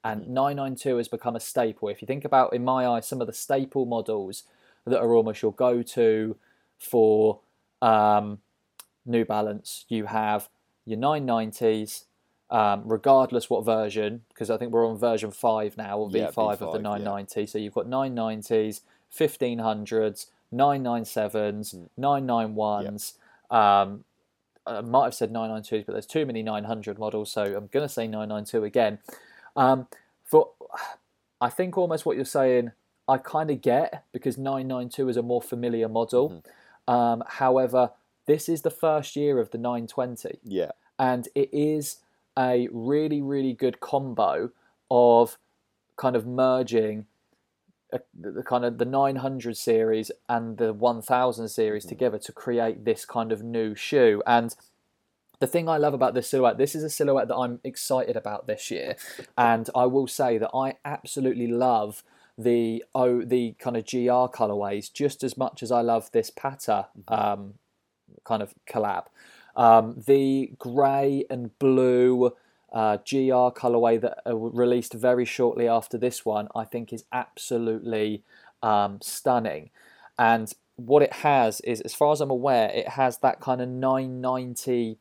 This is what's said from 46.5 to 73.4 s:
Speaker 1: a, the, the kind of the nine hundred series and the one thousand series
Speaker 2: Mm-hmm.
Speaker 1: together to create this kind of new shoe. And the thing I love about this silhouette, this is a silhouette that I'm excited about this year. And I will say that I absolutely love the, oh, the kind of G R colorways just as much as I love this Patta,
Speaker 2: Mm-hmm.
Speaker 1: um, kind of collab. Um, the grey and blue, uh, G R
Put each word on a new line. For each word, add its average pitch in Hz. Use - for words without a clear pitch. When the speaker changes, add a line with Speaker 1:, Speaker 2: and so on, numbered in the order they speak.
Speaker 1:
a, 123
the, 90
the 90
kind 123
of 117
the 120
nine 135
hundred 127
series 110
and 117
the 113
one 117
thousand 123
series 107
Speaker 2:
Mm-hmm. 92
Speaker 1:
together 107
to -
create 117
this 110
kind 113
of 107
new 113
shoe. 113
And 117
the 175
thing 165
I 160
love 147
about 127
this 123
silhouette, 123
this 143
is 151
a 156
silhouette 135
that -
I'm 123
excited 123
about 107
this -
year. 73
And 117
I 127
will 127
say 123
that 110
I 135
absolutely 131
love 117
the, 117
oh, 123
the 120
kind 120
of 110
G 123
R 127
colorways 104
just 143
as 131
much 131
as 117
I 120
love 117
this 113
Patta, 127
Speaker 2:
Mm-hmm. 110
Speaker 1:
um, 101
kind 107
of 101
collab. 104
Um, 113
the 135
grey 139
and 123
blue, 127
uh, 107
G 135
R 127